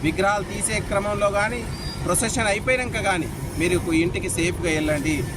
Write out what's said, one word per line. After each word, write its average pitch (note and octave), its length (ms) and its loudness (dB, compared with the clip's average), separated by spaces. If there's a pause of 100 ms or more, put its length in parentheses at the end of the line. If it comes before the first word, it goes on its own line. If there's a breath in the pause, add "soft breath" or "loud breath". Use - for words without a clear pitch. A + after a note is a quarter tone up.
విగ్రహాలు F#3 400 2
తీసే G#3 360 -2 (100)
క్రమంలో G3+ 420 2
కానీ, A3 300 0 (440)
ప్రొసెషన్ G#3+ 420 0
అయిపోయాక A3+ 560 0
కానీ F#3 240 0 (320)
మీరు E3+ 340 2
ఇంటికి F3 360 2
సేఫ్గా E3+ 480 0
వెళ్ళండి. D3+ 460 0 (140)